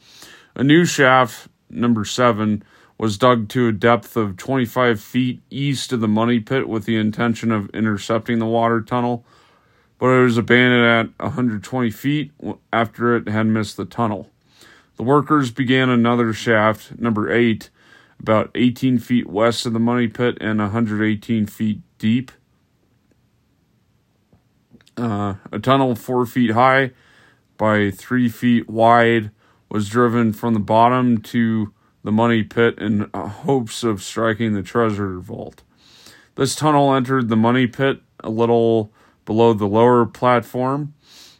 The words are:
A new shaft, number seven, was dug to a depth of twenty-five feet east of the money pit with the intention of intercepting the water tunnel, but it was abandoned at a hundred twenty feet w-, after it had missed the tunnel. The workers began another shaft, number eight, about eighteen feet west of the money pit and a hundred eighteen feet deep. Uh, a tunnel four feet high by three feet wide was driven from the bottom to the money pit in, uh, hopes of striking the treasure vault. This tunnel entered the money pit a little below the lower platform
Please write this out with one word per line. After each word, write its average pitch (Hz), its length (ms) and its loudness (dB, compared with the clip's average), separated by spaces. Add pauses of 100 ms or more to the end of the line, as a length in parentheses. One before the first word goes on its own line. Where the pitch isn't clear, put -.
(540)
A - 80 -6
new 151 220 4
shaft, 131 640 2 (200)
number 113 360 0
seven, 107 580 0 (340)
was 104 220 -4
dug 120 300 2
to 123 180 -2
a 113 60 0
depth 117 440 0
of 101 200 -4
twenty-five 123 640 -2
feet 127 500 -4
east 139 420 -6
of 127 60 0
the 110 80 -2
money 113 320 2
pit 127 300 -4
with 110 160 -6
the 113 120 -2
intention 113 540 -2
of 104 200 -4
intercepting 113 680 -4
the 110 80 -2
water 113 360 0
tunnel, 120 440 -4 (720)
but 127 120 2
it 127 120 4
was 120 160 2
abandoned 120 800 4
at - 80 -6
a - 40 -6
hundred 117 340 -4
twenty 123 260 -4
feet 147 480 -4
w-, - 220 -12 (120)
after 117 440 0
it 110 100 -6
had 110 220 -2
missed 110 280 -2
the 95 80 -8
tunnel. 104 460 -6 (640)
The - 80 -10
workers 143 480 2
began 131 380 0
another 120 440 2
shaft, 107 680 0
number 107 320 -2
eight, 117 360 0 (520)
about 107 340 0
eighteen 123 460 0
feet 120 280 -2
west 113 380 0
of 120 60 -4
the 113 80 -2
money 120 260 0
pit 120 340 -4
and 107 200 -2
a 104 80 -2
hundred 107 360 -2
eighteen 107 400 -2
feet 104 360 -4 (180)
deep. 120 320 -2 (2750)
Uh, 104 380 -4 (160)
a 107 80 -8
tunnel 127 380 2
four 123 280 -2
feet 117 280 0
high 131 400 4 (640)
by 104 340 2
three 123 380 -2
feet 117 420 0
wide 117 640 4 (360)
was 104 200 -6
driven 117 440 2
from 117 220 -4
the 107 60 -2
bottom 117 600 2
to 113 520 -2 (320)
the 107 80 -4
money 113 320 2
pit 117 340 0
in, 104 340 -4
uh, 98 140 -8
hopes 117 560 -4
of 110 220 -2
striking 113 500 -2
the 98 80 -4
treasure 101 560 -2
vault. - 460 -16 (720)
This 139 180 -2
tunnel 143 400 2
entered 131 340 -2
the 113 60 0
money 120 320 2
pit 135 360 -4 (180)
a - 100 -8
little 113 640 0 (320)
below 117 280 4
the 104 140 -2
lower 117 400 4
platform 127 880 -2 (460)